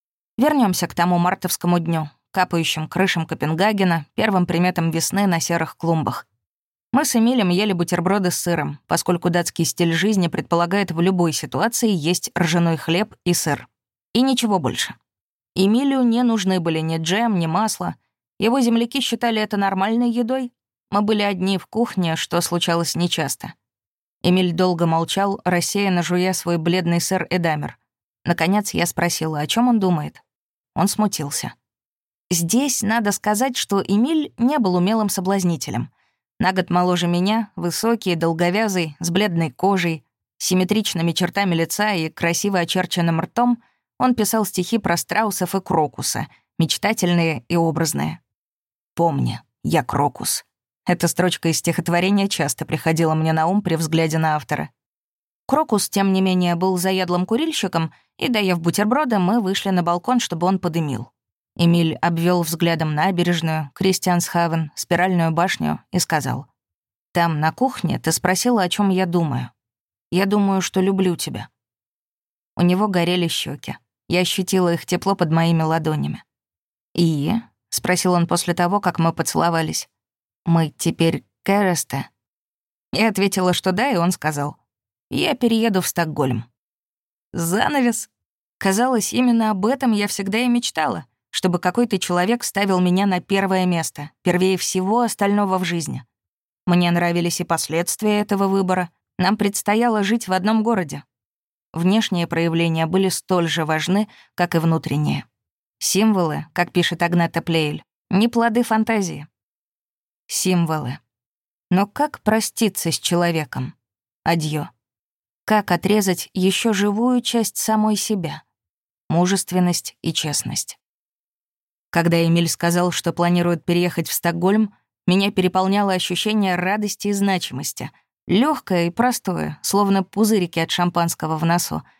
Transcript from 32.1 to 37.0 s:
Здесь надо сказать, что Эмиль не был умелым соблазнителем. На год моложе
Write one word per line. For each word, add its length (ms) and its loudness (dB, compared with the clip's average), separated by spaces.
Здесь 520 0
надо 300 0
сказать, 440 -2
что 260 0
Эмиль 560 0
не 200 2
был 180 2
умелым 340 2
соблазнителем. 800 -2
На 140 0
год 160 0
моложе 380 0